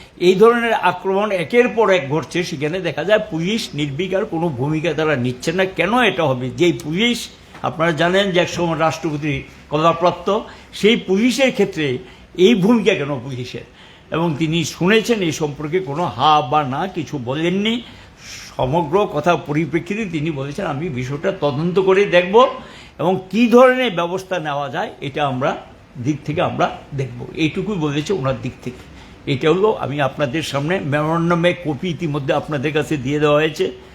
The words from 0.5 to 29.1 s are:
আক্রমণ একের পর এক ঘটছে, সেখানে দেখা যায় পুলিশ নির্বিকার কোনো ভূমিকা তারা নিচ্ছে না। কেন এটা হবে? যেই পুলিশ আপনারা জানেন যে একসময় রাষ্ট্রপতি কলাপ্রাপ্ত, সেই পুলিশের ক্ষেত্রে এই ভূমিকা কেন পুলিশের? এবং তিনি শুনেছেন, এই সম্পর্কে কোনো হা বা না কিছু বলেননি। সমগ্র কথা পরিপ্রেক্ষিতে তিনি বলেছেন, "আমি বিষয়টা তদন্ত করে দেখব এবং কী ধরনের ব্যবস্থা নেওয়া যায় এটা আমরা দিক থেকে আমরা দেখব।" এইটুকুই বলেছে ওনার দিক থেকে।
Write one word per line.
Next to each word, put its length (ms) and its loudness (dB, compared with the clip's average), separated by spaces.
আক্রমণ 560 0
একের 380 2
পর 220 2
এক 200 2
ঘটছে, 320 -4
সেখানে 380 -4
দেখা 240 -4
যায় 260 4
পুলিশ 440 -2
নির্বিকার 500 -2
কোনো 240 -2
ভূমিকা 460 -2
তারা 220 0
নিচ্ছে 360 -2
না। 120 0
কেন 280 -2
এটা 220 2
হবে? 260 -2
যেই 220 2
পুলিশ 560 -2
আপনারা 300 0
জানেন 380 2
যে 100 2
একসময় 380 -2
রাষ্ট্রপতি 640 -2
কলাপ্রাপ্ত, 720 2
সেই 240 4
পুলিশের 560 2
ক্ষেত্রে 460 -2
এই 200 6
ভূমিকা 400 4
কেন 260 -4
পুলিশের? 460 -10
এবং 280 0
তিনি 260 0
শুনেছেন, 580 2
এই 100 0
সম্পর্কে 480 -4
কোনো 240 -4
হা 380 4
বা 220 0
না 240 -4
কিছু 300 -8
বলেননি। 640 -2
সমগ্র 500 0
কথা 300 0
পরিপ্রেক্ষিতে 680 -4
তিনি 260 -4
বলেছেন, 360 -6
"আমি 220 -4
বিষয়টা 520 -4
তদন্ত 380 0
করে 260 4
দেখব 320 2
এবং 220 0
কী 180 4
ধরনের 460 6
ব্যবস্থা 440 -4
নেওয়া 300 -4
যায় 220 -6
এটা 260 -2
আমরা 300 -2
দিক 200 0
থেকে 180 -2
আমরা 360 -2
দেখব।" 380 -8
এইটুকুই 420 -2
বলেছে 360 -2
ওনার 300 0
দিক 100 -8
থেকে। 200 -12